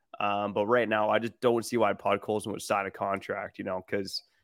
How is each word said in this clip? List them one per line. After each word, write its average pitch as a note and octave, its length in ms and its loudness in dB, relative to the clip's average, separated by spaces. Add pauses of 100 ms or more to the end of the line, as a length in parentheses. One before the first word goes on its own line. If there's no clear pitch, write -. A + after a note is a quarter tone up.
(180)
Um, G2+ 360 0
but G#2 120 2
right A#2 220 4
now, G#2+ 220 2
I G#2+ 80 4
just A2+ 220 -4
don't A#2 220 4
see A#2+ 140 -4
why G#2+ 160 4
Podkolzin G2+ 600 0
would - 100 -8
sign G2 240 0
a F#2+ 40 -6
contract, G2 680 -6
you G2+ 60 -8
know, F#2 220 -6
'cause, G2+ 360 -4 (220)